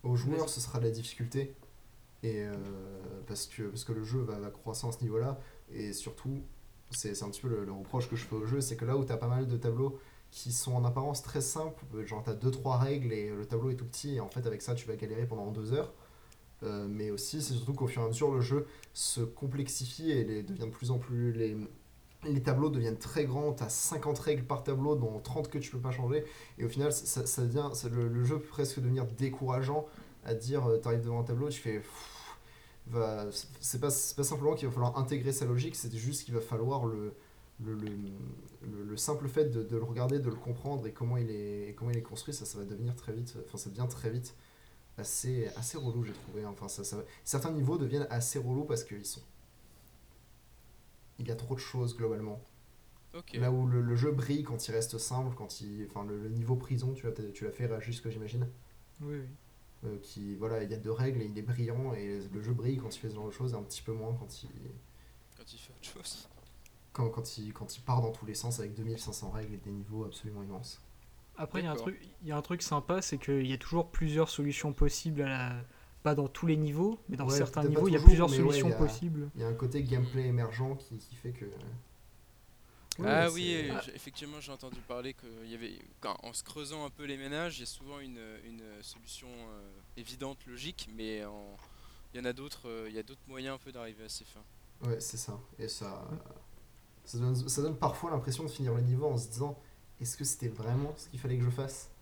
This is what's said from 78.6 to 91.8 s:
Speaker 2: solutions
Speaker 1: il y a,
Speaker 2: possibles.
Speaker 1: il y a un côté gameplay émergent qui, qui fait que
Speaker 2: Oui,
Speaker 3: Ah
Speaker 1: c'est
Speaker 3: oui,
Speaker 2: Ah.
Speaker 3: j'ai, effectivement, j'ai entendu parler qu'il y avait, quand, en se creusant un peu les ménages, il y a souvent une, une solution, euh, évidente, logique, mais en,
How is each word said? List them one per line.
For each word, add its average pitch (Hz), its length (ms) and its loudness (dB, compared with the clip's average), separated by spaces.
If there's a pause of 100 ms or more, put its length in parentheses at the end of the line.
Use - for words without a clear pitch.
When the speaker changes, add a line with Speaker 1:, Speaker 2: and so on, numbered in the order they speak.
Speaker 2:
solutions 131 80 6
Speaker 1:
il - 20 6
y 110 40 2
a, - 40 0
Speaker 2:
possibles. 151 560 2
Speaker 1:
il 123 60 -10
y 117 40 0
a 113 40 0
un 117 60 0
côté 131 280 0
gameplay 127 460 2
émergent 123 480 2
qui, 117 220 -12
qui - 180 -16
fait 123 160 -8
que 117 120 -8 (1500)
Speaker 2:
Oui, 175 100 0
Speaker 3:
Ah 165 200 8
Speaker 1:
c'est 165 60 2
Speaker 3:
oui, 170 400 2
Speaker 2:
Ah. - 100 0
Speaker 3:
j'ai, 131 120 -10
effectivement, 147 440 -10
j'ai 143 120 -12
entendu 127 340 -12
parler 127 280 -6
qu'il 113 360 -14
y 113 60 -8
avait, 107 220 -10 (220)
quand, 101 220 -4
en 117 100 -10
se - 120 -6
creusant 147 420 -8
un 135 40 -8
peu 147 140 -12
les 139 120 -6
ménages, 147 420 -4
il - 20 -10
y - 40 -10
a - 20 -8
souvent 139 320 -12
une, 127 220 -12 (240)
une 113 180 -14 (200)
solution, 113 460 -16
euh, 113 400 -14 (280)
évidente, 127 500 -8
logique, 127 500 -10
mais 110 280 -4
en, 104 320 -12 (580)